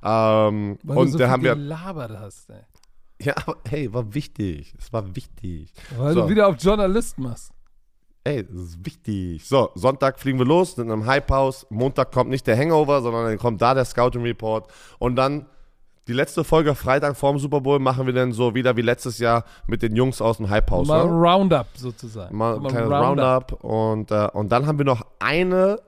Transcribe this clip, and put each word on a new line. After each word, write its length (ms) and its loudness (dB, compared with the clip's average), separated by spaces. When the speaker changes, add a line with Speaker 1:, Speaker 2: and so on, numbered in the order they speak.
Speaker 1:
Ähm, 800 2
Speaker 2:
Weil 140 -4
Speaker 1:
und 80 6
Speaker 2:
du 60 0
so 60 -2
Speaker 1:
da 60 4
Speaker 2:
viel 80 2
Speaker 1:
haben 100 0
wir 140 2
Speaker 2:
gelabert 640 -10
hast, 320 -18
ey. 100 -20
Speaker 1:
Ja, 160 -2
aber 180 -8
hey, 240 -6
war 220 -6
wichtig. 640 -6
Es 140 -14
war 240 -6
wichtig. 560 -12
Speaker 2:
Weil 160 0
Speaker 1:
So. 80 4
Speaker 2:
du 60 0
wieder 180 6
auf 140 4
Journalist 580 2
machst. 320 -8
Speaker 1:
Ey, 240 -2
das 100 -18
ist 300 -12
wichtig. 640 -6
So, 260 2
Sonntag 460 0
fliegen 180 -2
wir 80 2
los, 300 2
sind 140 -6
im 160 -2
Hype 240 0
House. 400 0
Montag 420 -2
kommt 180 0
nicht 160 -4
der 100 4
Hangover, 460 2
sondern 220 -2
dann 140 -2
kommt 240 -2
da 120 4
der 120 0
Scouting 360 0
Report. 480 -4
Und 180 0
dann 300 0
die 60 -6
letzte 300 -2
Folge 300 2
Freitag 420 0
vorm 220 0
Super 220 -2
Bowl 180 2
machen 260 0
wir 80 -2
dann 200 0
so 220 0
wieder 220 2
wie 60 0
letztes 360 -2
Jahr 260 2
mit 140 -2
den 120 0
Jungs 260 0
aus 180 0
dem 120 -4
Hype 200 2
House, 180 2
Speaker 2:
Mal 180 4
Speaker 1:
ne? 60 2
Speaker 2:
Roundup 600 4
sozusagen. 640 -12
Speaker 1:
Mal 200 0
ein 60 -6
Speaker 2:
Mal 80 -6
Speaker 1:
kleines 200 -2
Speaker 2:
Roundup. 720 0
Speaker 1:
Roundup. 20 -20
Und, 460 -2
äh, 220 2
und 180 -4
dann 160 2
haben 120 0
wir 80 2
noch 160 2
eine 680 2